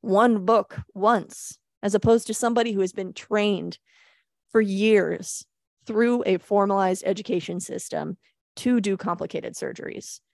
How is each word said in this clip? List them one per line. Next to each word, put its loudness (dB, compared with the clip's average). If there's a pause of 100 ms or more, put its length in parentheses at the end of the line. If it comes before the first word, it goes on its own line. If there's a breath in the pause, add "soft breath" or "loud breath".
one 4
book 2 (160)
once, -2 (240)
as -2
opposed 4
to -4
somebody 0
who 0
has -2
been -8
trained -2 (720 soft breath)
for 4
years 0 (400)
through 2
a 2
formalized 2
education -4
system -8 (400)
to 2
do -2
complicated -6
surgeries -12 (140)